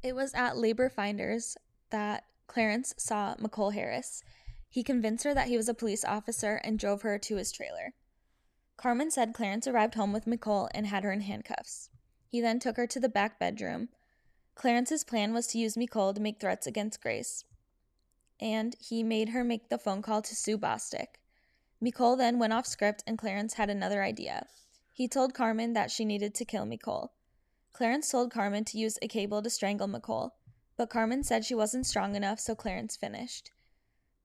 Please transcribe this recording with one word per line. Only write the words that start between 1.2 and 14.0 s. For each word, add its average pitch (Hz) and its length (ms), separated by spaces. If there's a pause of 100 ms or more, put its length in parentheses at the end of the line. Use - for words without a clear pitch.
that 208 340 (240)
Clarence 220 500
saw 208 380
McCall 214 380
Harris. - 500 (460)
He 254 120
convinced 233 440
her 285 80
that 269 160
he 240 80
was 220 100
a 240 60
police 220 320
officer 214 580
and 214 160
drove 202 220
her 208 180
to 208 160
his 190 160
trailer. - 420 (840)
Carmen 254 340
said 233 220
Clarence 220 340
arrived 226 280
home 208 180
with 220 120
Nicole 214 480
and 214 140
had 196 160
her 202 80
in 196 80
handcuffs. - 680 (360)
He 240 140
then 233 180
took 240 200
her 240 100
to 240 140
the 254 80
back 208 280
bedroom. 214 520 (680)